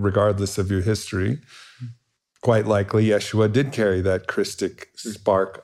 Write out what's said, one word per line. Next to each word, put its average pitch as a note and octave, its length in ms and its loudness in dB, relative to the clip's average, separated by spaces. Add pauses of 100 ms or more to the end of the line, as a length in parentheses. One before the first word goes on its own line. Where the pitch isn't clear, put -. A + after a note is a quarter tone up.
regardless G2+ 560 2
of G2 140 -2
your F#2+ 100 0
history. G#2 580 -2 (1000)
Quite A2 240 2
likely, G#2+ 400 2
Yeshua G#2+ 480 2
did C3+ 180 0
carry G2 300 0
that F#2 240 0
Christic - 680 -4
spark G2 680 -2